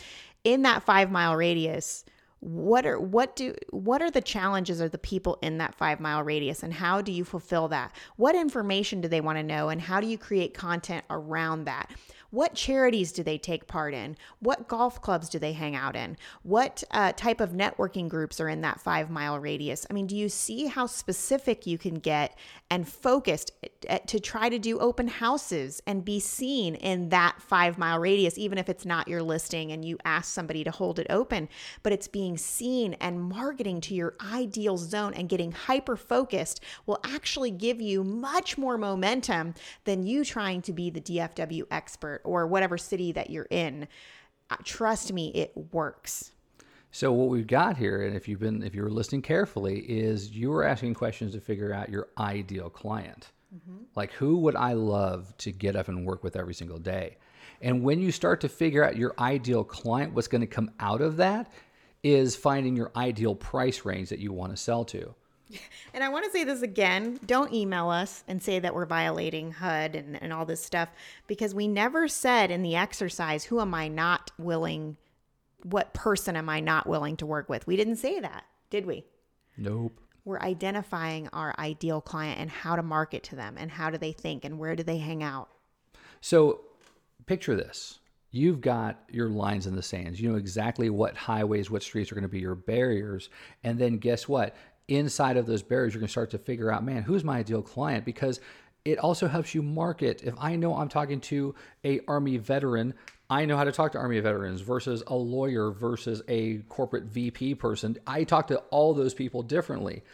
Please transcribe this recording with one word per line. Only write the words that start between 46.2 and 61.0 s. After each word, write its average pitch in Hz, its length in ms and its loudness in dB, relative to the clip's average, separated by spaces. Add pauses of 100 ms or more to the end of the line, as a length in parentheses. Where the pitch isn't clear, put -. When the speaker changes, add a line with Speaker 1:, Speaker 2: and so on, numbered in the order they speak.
Speaker 2:
So 135 220 2
what 127 160 4
we've 120 180 2
got 151 300 4
here, 101 280 0
and 101 120 -2
if 92 100 -8
you've 101 140 -4
been, 110 220 -2
if 95 120 -6
you 98 80 -4
were 107 80 -2
listening 113 320 -2
carefully, 104 580 0
is 110 500 -2
you 113 200 -2
were 151 140 2
asking 123 300 0
questions 110 400 -4
to 104 60 -10
figure 101 320 -4
out 101 180 -6
your 101 180 -4 (100)
ideal 98 520 -4
client. - 640 -8 (220)
Speaker 1:
Mm-hmm. 180 300 -18 (100)
Speaker 2:
Like, 101 180 -4
who 151 260 4
would 156 180 4
I 123 160 2
love 98 640 0
to 104 140 -6
get 98 240 0
up 95 120 -2
and 90 180 -4
work 92 180 -4
with 90 120 -6
every 87 180 -4
single 85 240 -10
day? 92 400 -4 (420)
And 123 220 2
when 147 180 4
you 185 100 4
start 175 300 4
to 139 80 0
figure 147 340 4
out 135 140 4
your 120 220 0
ideal 123 440 4
client, 117 520 -2
what's 117 140 2
gonna 120 180 4
come 113 240 0 (100)
out 110 220 2